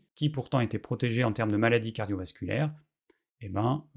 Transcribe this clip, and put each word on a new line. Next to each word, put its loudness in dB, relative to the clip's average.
qui 0
pourtant 0
étaient 0
protégés 0
en 2
termes 0
de 2
maladies 4
cardiovasculaires, -2
eh -10
ben, 0